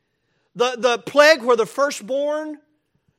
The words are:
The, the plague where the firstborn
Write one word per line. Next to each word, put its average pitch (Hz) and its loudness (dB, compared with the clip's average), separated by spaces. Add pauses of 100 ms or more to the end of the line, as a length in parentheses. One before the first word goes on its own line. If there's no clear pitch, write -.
(540)
The, 247 -2
the 233 0
plague 294 4
where 240 2
the 220 0
firstborn 294 -6 (600)